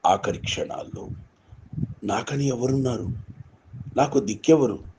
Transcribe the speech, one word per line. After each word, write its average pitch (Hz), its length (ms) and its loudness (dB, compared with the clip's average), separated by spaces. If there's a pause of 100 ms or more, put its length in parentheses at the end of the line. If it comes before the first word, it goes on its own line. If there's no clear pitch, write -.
ఆఖరి 98 320 2
క్షణాల్లో - 680 -6 (960)
నాకని 127 420 -2
ఎవరున్నారు, 127 640 0 (880)
నాకు 139 240 4
దిక్కెవరు? 110 640 4 (140)